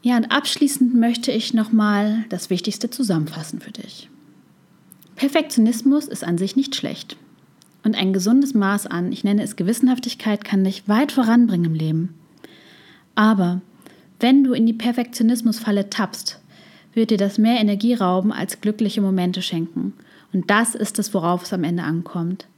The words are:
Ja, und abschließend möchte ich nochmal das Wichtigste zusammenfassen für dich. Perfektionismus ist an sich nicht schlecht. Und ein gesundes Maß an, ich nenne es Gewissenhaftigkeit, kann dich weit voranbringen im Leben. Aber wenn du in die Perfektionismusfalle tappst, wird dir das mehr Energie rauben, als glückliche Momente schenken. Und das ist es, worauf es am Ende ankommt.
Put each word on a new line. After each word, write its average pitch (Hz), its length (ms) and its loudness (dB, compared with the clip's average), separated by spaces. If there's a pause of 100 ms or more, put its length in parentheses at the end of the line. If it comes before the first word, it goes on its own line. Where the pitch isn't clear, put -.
Ja, 247 120 2
und 233 160 0
abschließend 269 640 2
möchte 233 400 2
ich 220 200 -2
nochmal 214 760 2
das - 200 -8
Wichtigste 202 400 -4
zusammenfassen 165 720 -4
für - 120 -18
dich. - 380 -18 (1080)
Perfektionismus 277 920 2
ist - 160 -10
an 175 140 -2
sich 196 180 -2
nicht 269 200 -2
schlecht. - 420 -10 (680)
Und 208 140 0
ein 190 160 0
gesundes 247 400 2
Maß 202 340 0
an, 175 240 -4
ich - 140 -8
nenne 208 180 2
es - 140 -10
Gewissenhaftigkeit, 233 880 -2
kann 196 180 2
dich 190 240 -2
weit 240 240 2
voranbringen 226 540 4
im 160 80 0
Leben. 160 400 -2 (1000)
Aber 196 440 2 (600)
wenn 269 240 6
du 247 80 2
in 226 120 4
die 226 60 4
Perfektionismusfalle 226 1160 0
tappst, - 500 -6 (540)
wird 226 160 0
dir 220 80 2
das 196 200 0
mehr 226 220 4
Energie 208 360 2
rauben, 190 360 2
als - 300 -6
glückliche 208 400 -2
Momente 185 400 0
schenken. 170 520 -6 (380)
Und 185 180 -4
das 220 240 2
ist - 260 -6
es, - 140 -6
worauf 175 300 0
es - 80 -10
am 180 140 -2
Ende 170 180 -2
ankommt. 170 600 -6 (120)